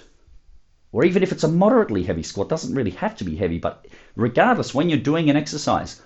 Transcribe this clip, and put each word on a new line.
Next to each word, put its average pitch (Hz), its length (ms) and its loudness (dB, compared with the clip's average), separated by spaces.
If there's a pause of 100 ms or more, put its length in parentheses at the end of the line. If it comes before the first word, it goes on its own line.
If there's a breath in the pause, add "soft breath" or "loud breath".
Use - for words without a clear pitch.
(920)
or 131 140 2
even 185 180 2
if 180 80 -2
it's - 140 0
a - 20 2
moderately 175 560 2
heavy 85 200 -4
squat, - 260 -6
doesn't 160 260 -4
really 113 160 -2
have 214 260 -6
to - 60 -8
be 80 140 -4
heavy, 87 200 -2
but - 280 -6 (320 soft breath)
regardless, 151 560 2
when 170 160 2
you're 151 100 2
doing 151 300 2
an 143 80 4
exercise, 127 680 -4